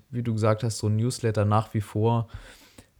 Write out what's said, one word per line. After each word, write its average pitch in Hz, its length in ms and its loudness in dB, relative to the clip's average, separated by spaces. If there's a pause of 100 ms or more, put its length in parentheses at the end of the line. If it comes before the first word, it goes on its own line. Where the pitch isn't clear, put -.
wie 120 140 -6
du 117 100 -2
gesagt 110 300 2
hast, 113 160 -4
so 110 80 -2
ein 107 80 2
Newsletter 110 500 0
nach 104 300 2
wie 107 60 0
vor, 113 460 0 (720)